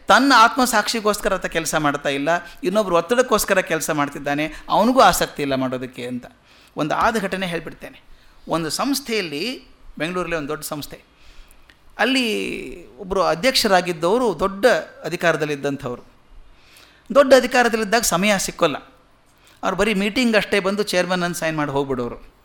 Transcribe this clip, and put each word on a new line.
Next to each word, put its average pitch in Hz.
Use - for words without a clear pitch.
ತನ್ನ 254
ಆತ್ಮಸಾಕ್ಷಿಗೋಸ್ಕರ 220
ಆತ 185
ಕೆಲಸ 170
ಮಾಡ್ತಾ 147
ಇಲ್ಲ, 139
ಇನ್ನೊಬ್ರು 185
ಒತ್ತಡಕ್ಕೋಸ್ಕರ 208
ಕೆಲಸ 165
ಮಾಡ್ತಿದ್ದಾನೆ, 143
ಅವನಿಗೂ 226
ಆಸಕ್ತಿ 180
ಇಲ್ಲ 139
ಮಾಡೋದಕ್ಕೆ 127
ಅಂತ. 123
ಒಂದು 151
ಆದ 214
ಘಟನೆ 190
ಹೇಳ್ಬಿಡ್ತೇನೆ. 160
ಒಂದು 160
ಸಂಸ್ಥೆಯಲ್ಲಿ, 214
ಬೆಂಗಳೂರಲ್ಲಿ 170
ಒಂದು 147
ದೊಡ್ಡ 151
ಸಂಸ್ಥೆ, -
ಅಲ್ಲಿ 202
ಒಬ್ಬರು 190
ಅಧ್ಯಕ್ಷರಾಗಿದ್ದವರು 180
ದೊಡ್ಡ 196
ಅಧಿಕಾರದಲ್ಲಿದ್ದಂಥವ್ರು. 147
ದೊಡ್ಡ 269
ಅಧಿಕಾರದಲ್ಲಿದ್ದಾಗ 240
ಸಮಯ 202
ಸಿಕ್ಕೋಲ್ಲ, 156
ಅವ್ರು 190
ಬರೀ 214
ಮೀಟಿಂಗ್ 214
ಅಷ್ಟೇ 202
ಬಂದು 202
ಚೇರ್ಮನ್ 180
ಅಂತ 175
ಸೈನ್ 160
ಮಾಡಿ 147
ಹೋಗ್ಬಿಡೋರು. 131